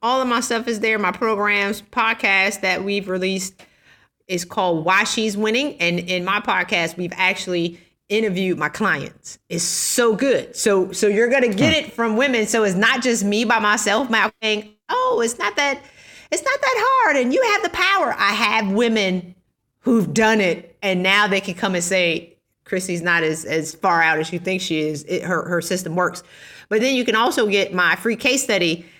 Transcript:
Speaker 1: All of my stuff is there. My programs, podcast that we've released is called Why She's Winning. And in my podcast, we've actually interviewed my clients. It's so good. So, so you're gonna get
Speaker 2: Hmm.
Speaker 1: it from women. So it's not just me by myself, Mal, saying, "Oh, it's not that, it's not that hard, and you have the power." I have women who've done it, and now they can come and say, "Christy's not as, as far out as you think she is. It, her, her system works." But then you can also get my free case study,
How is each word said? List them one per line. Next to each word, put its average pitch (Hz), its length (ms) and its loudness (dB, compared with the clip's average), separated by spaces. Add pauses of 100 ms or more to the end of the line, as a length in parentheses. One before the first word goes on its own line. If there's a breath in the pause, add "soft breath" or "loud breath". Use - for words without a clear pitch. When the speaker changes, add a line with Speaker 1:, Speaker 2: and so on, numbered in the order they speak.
Speaker 1:
All 254 200 0
of 254 60 -2
my 240 120 0
stuff 240 280 -2
is 226 120 -2
there. 220 180 0
My 190 140 0
programs, 202 720 -2
podcast 202 760 0
that 185 220 -2
we've 202 240 -4
released 185 540 -4 (680 soft breath)
is 180 160 -4
called 175 420 -2
Why 190 180 4
She's 220 340 -2
Winning. 226 420 -2
And 175 200 0
in 180 260 -4
my 202 140 -2
podcast, 180 580 -2
we've 175 180 -6
actually 180 640 -2 (300 loud breath)
interviewed 190 480 0
my 147 120 -2
clients. - 680 -4 (120)
It's 170 140 -4
so - 520 0
good. 208 400 0
So, 190 360 2
so - 160 0
you're 220 220 2
gonna 247 240 2
get 302 220 2
Speaker 2:
Hmm. 294 100 -2
Speaker 1:
it - 80 -16
from 220 240 -2
women. 240 300 0
So 220 160 2
it's 190 120 2
not 233 280 2
just 233 200 0
me 208 220 2
by 226 140 2
myself, 220 500 2
Mal, 220 220 2 (100)
saying, 214 300 -2 (180)
"Oh, 508 340 0
it's 233 140 -2
not - 200 -4
that, 277 220 0 (520 loud breath)
it's 302 120 -2
not 539 160 0
that 523 160 0
hard, 466 420 2
and 247 140 2
you 508 120 2 (100)
have 415 80 0
the 339 80 0
power." 359 480 0
I 202 160 0
have 214 380 0
women 202 640 0 (460)
who've 220 300 2
done 220 300 4
it, - 400 -2
and 185 220 0
now 202 240 4
they 190 120 0
can 196 140 -6
come 190 220 -2
and 170 80 -2
say, 175 520 0 (300)
"Christy's 185 380 -4
not 170 180 2
as, 160 240 -2
as 156 300 -4
far 170 260 2
out 160 160 4
as 156 160 -4
you 175 60 -6
think 185 240 -4
she 156 160 -2
is. 151 240 -4
It, - 180 -4
her, 175 260 -4
her 175 140 0
system 185 340 -4
works." 180 280 -2 (440 loud breath)
But 214 140 0
then 262 140 2
you 247 80 0
can 226 120 0
also 240 320 2
get 196 260 0
my 175 220 2
free 226 200 -2
case 254 280 0
study, 175 420 0 (140 loud breath)